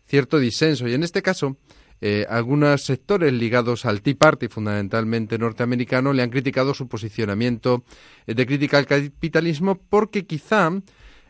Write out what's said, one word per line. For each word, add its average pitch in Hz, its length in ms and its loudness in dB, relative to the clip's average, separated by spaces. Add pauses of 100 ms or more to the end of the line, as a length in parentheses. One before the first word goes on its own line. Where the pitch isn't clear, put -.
cierto 139 320 2
disenso. 127 480 0
Y 120 80 -2
en 139 80 0
este 180 200 -4
caso, 151 340 -2 (460)
eh, 104 260 0
algunos 139 560 2
sectores 156 480 0
ligados 117 540 0
al 104 160 0
Tea 143 140 2
Party, 151 320 4
fundamentalmente 110 920 -2
norteamericano, 123 760 0
le 131 100 2
han 120 80 -2
criticado 131 440 -2
su 131 120 -8
posicionamiento, 113 960 -2 (440)
eh, 113 80 -4
de 123 120 0
crítica 143 320 2
al 139 80 2
capitalismo, 160 1000 0
porque 208 380 0
quizá, 170 440 0 (600)